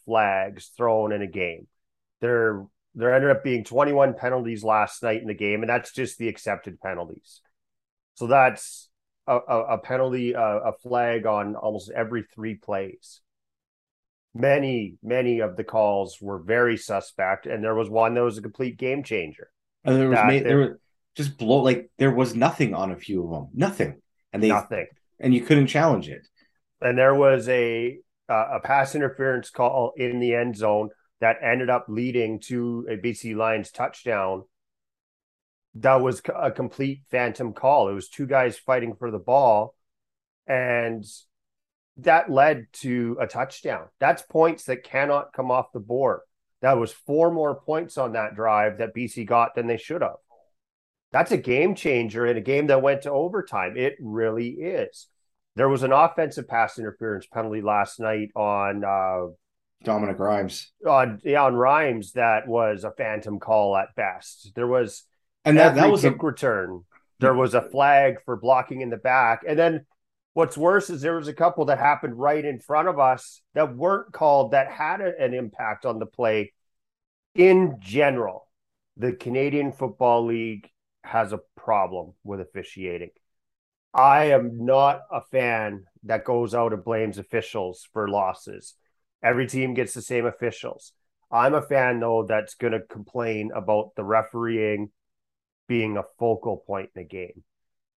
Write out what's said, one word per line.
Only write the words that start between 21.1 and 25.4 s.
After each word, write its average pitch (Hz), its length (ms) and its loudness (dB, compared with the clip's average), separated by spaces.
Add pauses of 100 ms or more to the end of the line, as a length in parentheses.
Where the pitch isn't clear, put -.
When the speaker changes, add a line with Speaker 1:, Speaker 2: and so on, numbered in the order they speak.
Speaker 2:
just 143 220 -6
blow, 120 240 4
like, 127 360 2
there 135 140 4
was 117 240 0
nothing 131 380 2
on 95 180 -4
a 85 60 -8
few 95 260 -6
of 82 80 -8
them, 73 220 -8
nothing, 110 480 -2 (320)
and 104 100 0
they 107 60 4
Speaker 1:
Nothing. 104 380 0 (340)
Speaker 2:
and 127 120 4
you 123 60 4
couldn't 143 280 4